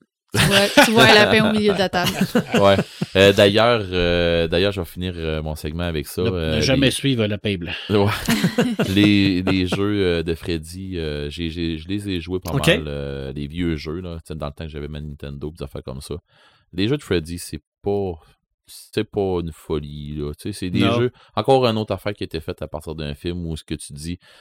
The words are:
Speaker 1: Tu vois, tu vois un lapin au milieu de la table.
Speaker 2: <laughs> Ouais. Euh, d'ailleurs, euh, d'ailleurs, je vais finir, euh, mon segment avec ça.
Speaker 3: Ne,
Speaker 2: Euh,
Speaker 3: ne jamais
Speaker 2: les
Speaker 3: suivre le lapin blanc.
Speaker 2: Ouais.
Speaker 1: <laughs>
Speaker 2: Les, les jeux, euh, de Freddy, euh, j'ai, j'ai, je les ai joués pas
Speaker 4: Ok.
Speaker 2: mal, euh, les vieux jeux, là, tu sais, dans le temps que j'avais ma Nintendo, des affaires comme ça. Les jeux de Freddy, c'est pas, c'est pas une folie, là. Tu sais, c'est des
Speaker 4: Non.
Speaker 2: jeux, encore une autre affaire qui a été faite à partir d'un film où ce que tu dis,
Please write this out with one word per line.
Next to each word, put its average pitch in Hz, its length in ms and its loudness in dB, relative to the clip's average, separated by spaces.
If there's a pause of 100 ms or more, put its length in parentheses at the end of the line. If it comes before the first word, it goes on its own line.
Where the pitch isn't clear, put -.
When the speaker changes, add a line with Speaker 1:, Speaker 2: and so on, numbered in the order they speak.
(360)
Speaker 1:
Tu - 100 2
vois, 196 220 4 (180)
tu 233 80 2
vois 233 100 6
un 226 100 8
lapin 214 340 6
au 220 60 2
milieu 208 200 2
de - 40 -2
la 185 120 0
table. 180 200 -2
Speaker 2:
<laughs> 190 500 0
Ouais. 196 160 8 (400)
Euh, 98 180 10
d'ailleurs, 107 580 4
euh, 85 560 2
d'ailleurs, 87 240 2
je 98 100 -4
vais 85 60 -4
finir, 90 280 -6
euh, 78 280 -4
mon 78 120 -6
segment 78 280 -6
avec 80 240 -2
ça. - 160 -4
Speaker 3:
Ne, 113 80 2
Speaker 2:
Euh, 80 240 0
Speaker 3:
ne 76 60 2
jamais 131 260 2
Speaker 2:
les - 40 4
Speaker 3:
suivre 131 300 -2
le 107 60 0
lapin 104 300 -2
blanc. 87 160 -8 (180)
Speaker 2:
Ouais. 101 160 4 (400)
Speaker 1:
<laughs> 226 480 0
Speaker 2:
Les, 101 480 4
les 92 240 0
jeux, 101 360 0
euh, 85 200 0
de 85 100 -2
Freddy, 87 640 -8
euh, 73 320 -6
j'ai, 80 220 -6
j'ai, 82 260 -4
je 80 100 -12
les 101 220 -4
ai 90 100 -2
joués 90 200 -6
pas 85 140 -8
Speaker 4:
Ok. 69 120 0
Speaker 2:
mal, 147 220 2
euh, 69 440 -8
les 71 140 -6
vieux 82 300 -2
jeux, 76 260 -8
là, 87 140 -10 (100)
tu - 80 -20
sais, - 20 -8
dans 76 120 -8
le 71 60 -10
temps 82 120 -12
que 76 60 -12
j'avais 73 160 -10
ma 76 140 -10
Nintendo, 71 540 -10
des 73 80 -12
affaires - 200 -12
comme 67 180 -12
ça. - 140 -10 (580)
Les 95 140 -2
jeux 143 100 0
de 147 60 -14
Freddy, 85 340 -2
c'est - 240 -12 (220)
pas, 101 300 -2 (520)
c'est - 380 -8
pas 95 380 -2
une 82 100 -6
folie, 73 640 -8
là. 73 180 -6
Tu - 180 -10
sais, - 20 -12
c'est 92 180 -6
des - 80 0
Speaker 4:
Non. 117 200 2
Speaker 2:
jeux, 123 120 0 (240)
encore 131 320 4
une 110 100 2
autre 107 160 -2
affaire 101 220 -4
qui - 80 -8
a - 20 -4
été 82 140 -8
faite - 240 -8
à 76 40 -6
partir 78 280 -10
d'un 73 180 -6
film 87 320 -6
où 82 100 -4
ce - 80 -12
que 80 120 -6
tu - 180 -14
dis, 82 240 -8 (240)